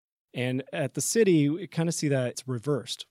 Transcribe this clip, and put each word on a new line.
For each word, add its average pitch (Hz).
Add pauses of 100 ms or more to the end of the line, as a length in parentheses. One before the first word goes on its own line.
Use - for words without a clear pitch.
(340)
And 127 (100)
at 151
the 143
city, 170
we 170
kinda 170
see 156
that 131
it's -
reversed, 123